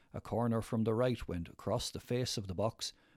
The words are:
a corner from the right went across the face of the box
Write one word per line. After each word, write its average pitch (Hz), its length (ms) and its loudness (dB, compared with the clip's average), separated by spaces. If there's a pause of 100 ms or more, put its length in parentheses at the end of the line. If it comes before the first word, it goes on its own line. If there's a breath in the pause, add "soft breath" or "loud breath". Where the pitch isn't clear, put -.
(140)
a - 60 -8
corner 113 420 2
from 110 220 0
the 110 100 4
right 120 360 2
went 85 180 -2
across - 420 -2
the - 120 -8
face 123 360 -2
of 101 100 -4
the 95 60 -4
box 101 380 0 (260 soft breath)